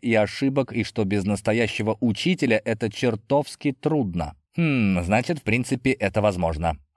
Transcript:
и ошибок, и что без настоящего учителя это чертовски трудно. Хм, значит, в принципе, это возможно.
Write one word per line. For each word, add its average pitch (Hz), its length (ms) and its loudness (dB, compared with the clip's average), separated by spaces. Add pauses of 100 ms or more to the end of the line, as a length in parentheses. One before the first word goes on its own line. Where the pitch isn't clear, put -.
и 117 140 2
ошибок, 135 580 0
и 117 100 -2
что 110 200 -4
без 98 200 0
настоящего 107 760 0
учителя 123 640 0
это 113 240 -2
чертовски 131 840 -2
трудно. 92 640 -2 (200)
Хм, 120 480 2
значит, 123 360 0
в - 20 -12
принципе, 123 500 0
это 104 300 0
возможно. 82 560 0 (200)